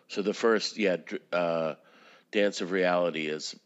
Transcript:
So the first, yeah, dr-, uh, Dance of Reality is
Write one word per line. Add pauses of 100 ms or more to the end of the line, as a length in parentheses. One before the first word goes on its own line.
So
the
first,
yeah,
dr-, (120)
uh, (560)
Dance
of
Reality
is (100)